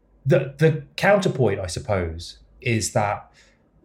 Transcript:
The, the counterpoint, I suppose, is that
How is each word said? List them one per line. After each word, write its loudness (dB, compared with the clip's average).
The, 2
the 2
counterpoint, 2
I -6
suppose, -6
is -2
that -2